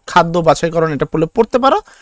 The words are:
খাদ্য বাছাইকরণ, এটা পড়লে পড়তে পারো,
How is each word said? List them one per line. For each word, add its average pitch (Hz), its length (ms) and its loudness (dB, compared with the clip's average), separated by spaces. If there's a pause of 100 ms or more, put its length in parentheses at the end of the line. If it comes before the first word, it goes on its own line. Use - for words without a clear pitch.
খাদ্য 170 320 0
বাছাইকরণ, 165 540 0
এটা 143 120 -4
পড়লে 156 300 -2
পড়তে 233 240 0
পারো, 285 240 0 (200)